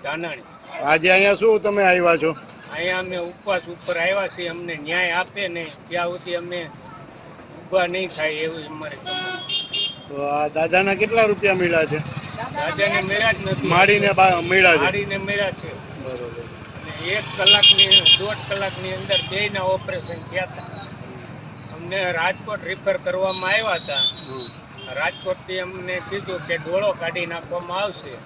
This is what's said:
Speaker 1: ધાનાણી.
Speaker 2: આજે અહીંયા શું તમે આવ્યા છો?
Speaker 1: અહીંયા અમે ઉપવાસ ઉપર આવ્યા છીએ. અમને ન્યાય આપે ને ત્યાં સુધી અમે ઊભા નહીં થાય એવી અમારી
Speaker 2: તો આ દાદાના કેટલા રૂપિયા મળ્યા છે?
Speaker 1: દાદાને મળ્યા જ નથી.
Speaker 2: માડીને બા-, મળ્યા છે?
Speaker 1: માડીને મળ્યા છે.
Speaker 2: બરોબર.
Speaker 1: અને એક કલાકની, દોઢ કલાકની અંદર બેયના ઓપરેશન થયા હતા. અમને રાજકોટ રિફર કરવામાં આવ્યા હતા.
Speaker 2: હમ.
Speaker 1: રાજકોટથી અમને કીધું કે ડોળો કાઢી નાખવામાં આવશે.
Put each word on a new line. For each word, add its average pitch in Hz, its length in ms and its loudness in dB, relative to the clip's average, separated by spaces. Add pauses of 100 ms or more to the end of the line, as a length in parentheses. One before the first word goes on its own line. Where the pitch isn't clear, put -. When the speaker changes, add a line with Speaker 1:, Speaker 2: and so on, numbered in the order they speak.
Speaker 1:
ધાનાણી. 151 400 -6 (400)
Speaker 2:
આજે 160 280 6
અહીંયા 196 220 8
શું 214 280 4
તમે 208 220 2
આવ્યા 175 340 6
છો? 151 180 0 (400)
Speaker 1:
અહીંયા 180 240 -2
અમે 185 180 -6
ઉપવાસ 175 500 -2
ઉપર 175 300 -4
આવ્યા 185 300 2
છીએ. 175 220 -6
અમને 170 260 -8
ન્યાય 170 360 0
આપે 185 360 -2
ને 170 240 -8 (180)
ત્યાં 175 180 -2
સુધી 175 280 -6
અમે 175 340 -6 (880)
ઊભા 180 300 0
નહીં 185 280 -4
થાય 156 140 -2
એવી 160 340 -4
અમારી 151 340 -12 (1080)
Speaker 2:
તો 143 140 -6
આ 147 260 0
દાદાના 165 480 2
કેટલા 220 280 4
રૂપિયા 202 300 4
મળ્યા 170 320 4
છે? 151 120 -2
Speaker 1:
દાદાને 202 1040 -2
મળ્યા 202 300 2
જ 202 40 2 (100)
નથી. 190 220 -2
Speaker 2:
માડીને 202 460 6
બા-, 180 280 6
મળ્યા 180 340 6
છે? 156 80 4
Speaker 1:
માડીને 196 340 0
મળ્યા 196 340 -2
છે. - 220 -12 (300)
Speaker 2:
બરોબર. 120 380 -10
Speaker 1:
અને - 680 -10
એક 208 120 0 (140)
કલાકની, 392 640 6 (180)
દોઢ 208 180 -2 (120)
કલાકની 190 440 -4
અંદર 190 260 0 (100)
બેયના 202 320 -2
ઓપરેશન 185 580 -4 (120)
થયા 185 120 -4
હતા. - 200 -10 (1120)
અમને 180 360 -2
રાજકોટ 180 520 -2
રિફર 185 340 -2
કરવામાં 185 560 0
આવ્યા 220 200 2
હતા. 165 220 -4
Speaker 2:
હમ. - 680 -2 (320)
Speaker 1:
રાજકોટથી 180 680 -4
અમને 180 500 -6
કીધું 185 380 -6
કે 170 100 -2
ડોળો 180 420 0
કાઢી 170 260 -4
નાખવામાં 170 560 -6
આવશે. 160 440 -8